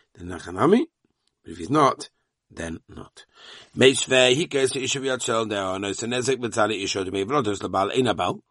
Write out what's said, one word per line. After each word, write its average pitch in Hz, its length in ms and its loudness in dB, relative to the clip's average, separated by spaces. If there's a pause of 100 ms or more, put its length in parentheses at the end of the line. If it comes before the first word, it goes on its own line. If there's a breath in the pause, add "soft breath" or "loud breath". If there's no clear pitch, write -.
(160)
then 90 140 -14
Nachanami, 95 580 2 (560)
but - 80 -18
if 82 80 -14
he's 85 100 -10
not, 139 400 2 (400)
then 82 300 -10 (100)
not. - 380 -20 (500 loud breath)
Meishvei, 127 560 6
he 156 140 0
goes 135 240 0
to 131 100 -4
Isha 135 180 -4
B'Yad 131 220 -4
Shel 113 240 0
Deo, 98 320 -2
no, 98 160 -4
so 113 140 -6
Nezek 123 300 -2
B'Tzali 110 460 0
Isha, 95 220 -2
to 95 60 -6
me, 98 120 -2
V'lodos, 110 360 -2
the 95 100 -6
Baal, 95 220 0
Ein 127 140 2
HaBaal 90 460 -2